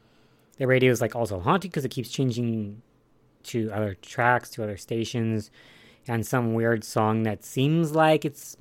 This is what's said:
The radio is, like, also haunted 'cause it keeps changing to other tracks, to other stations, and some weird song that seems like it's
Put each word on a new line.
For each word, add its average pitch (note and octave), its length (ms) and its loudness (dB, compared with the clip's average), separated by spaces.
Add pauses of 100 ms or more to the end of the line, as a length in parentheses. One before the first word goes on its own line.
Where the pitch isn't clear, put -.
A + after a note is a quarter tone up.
(580)
The C3 100 -2
radio B2+ 240 6
is, A2+ 100 2
like, A2+ 140 -2
also G#2+ 240 -2
haunted E3+ 340 0
'cause D3 100 -4
it B2 60 -4
keeps A#2+ 200 -8
changing A2+ 760 -2 (600)
to A2 260 -2
other G2+ 240 -2
tracks, A#2+ 560 0
to A#2 120 -8
other G#2 140 -6
stations, A2+ 720 -2 (580)
and A#2 180 -2
some A#2+ 280 0
weird A2+ 300 2
song A2 400 2
that G#2+ 200 -2
seems D3+ 520 0
like D#3 280 4
it's - 380 -8